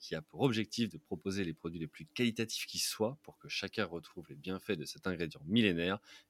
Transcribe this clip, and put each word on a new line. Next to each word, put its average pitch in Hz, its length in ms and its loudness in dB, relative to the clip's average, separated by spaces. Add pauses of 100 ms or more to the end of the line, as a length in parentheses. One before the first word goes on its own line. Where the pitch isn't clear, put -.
qui - 140 -6
a 80 80 -2
pour - 180 -8
objectif 113 480 2
de 80 100 -8
proposer 95 460 -2
les 82 80 -2
produits 85 280 -6
les 78 80 -4
plus - 180 -14
qualitatifs 113 600 0
qui - 120 -8
soient 117 440 0
pour - 160 -18
que 80 100 -18
chacun - 360 -2
retrouve 85 460 -8
les 69 60 -12
bienfaits 92 420 -2
de 73 60 -4
cet - 220 -8
ingrédient 82 400 -2
millénaire 95 520 6 (300)